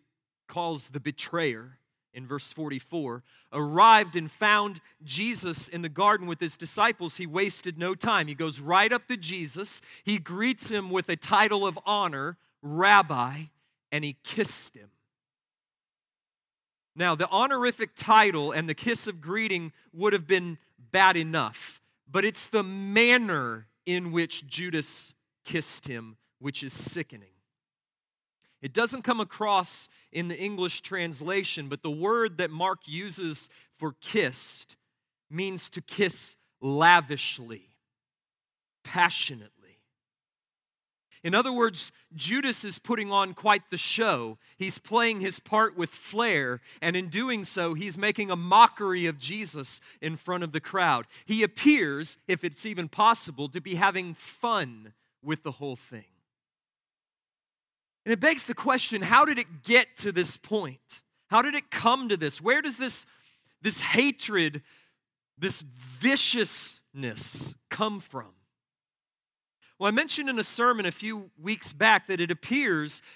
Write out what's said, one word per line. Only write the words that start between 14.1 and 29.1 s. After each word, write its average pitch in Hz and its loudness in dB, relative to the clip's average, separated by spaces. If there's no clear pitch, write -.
kissed - -6
him. 104 -20
Now, 170 2
the 170 0
honorific 240 0
title 190 6
and 160 -2
the 156 -2
kiss 226 -2
of 185 -8
greeting 180 -4
would 196 0
have 170 -2
been 175 0
bad 185 4
enough, 160 -4
but 185 0
it's 214 -2
the 208 0
manner 196 2
in 175 -2
which 165 -2
Judas 160 -6
kissed - -6
him 113 -12
which 139 -8
is 135 -10
sickening. 104 -8
It 135 -10
doesn't 233 0
come 240 0